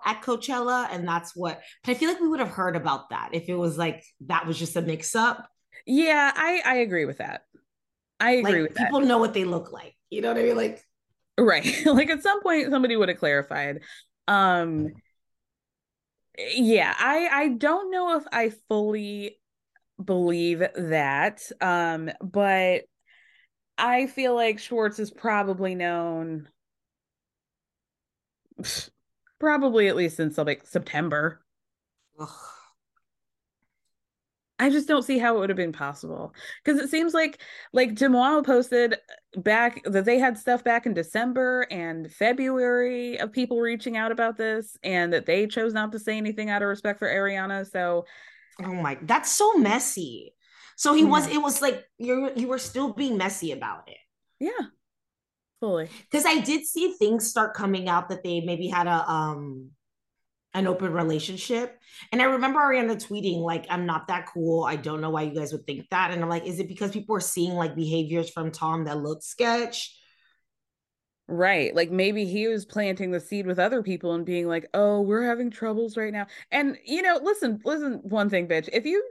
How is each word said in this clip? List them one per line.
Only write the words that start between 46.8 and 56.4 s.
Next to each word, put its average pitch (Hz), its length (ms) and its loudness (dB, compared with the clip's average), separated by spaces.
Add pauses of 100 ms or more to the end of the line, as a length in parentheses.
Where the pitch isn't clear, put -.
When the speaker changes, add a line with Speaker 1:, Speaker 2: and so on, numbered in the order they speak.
Speaker 2:
for 208 100 -2
Ariana. 196 600 -2
So 175 360 -2 (560)
Speaker 1:
Oh 185 100 -8
my, 156 300 -4
that's 233 300 2
so 415 260 4
messy. 202 800 0 (420)
So 294 160 4
he 311 100 8
was, 294 240 6
Speaker 2:
Yeah. - 80 -2
Speaker 1:
it 302 60 2
was 285 180 0
like, 269 240 0 (140)
you, 254 380 -2
you 247 120 -2
were 254 120 -2
still 254 340 -4
being 247 240 -2
messy 185 340 -4
about 110 380 -10
it. - 80 -20 (420)
Speaker 2:
Yeah. 381 280 -4 (960)
Fully. 170 260 -2 (220)
Speaker 1:
'Cause 294 140 2
I 320 140 4
did 285 260 -2